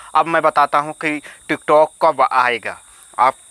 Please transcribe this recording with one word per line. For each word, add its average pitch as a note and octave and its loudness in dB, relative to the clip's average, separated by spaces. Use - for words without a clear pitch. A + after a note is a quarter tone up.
अब C#3 2
मैं E3 0
बताता D3+ 0
हूँ D3+ -8
कि D3+ -6
TikTok D3+ 2
कब C#3 0
आएगा, A#2+ -2
आप B2+ 2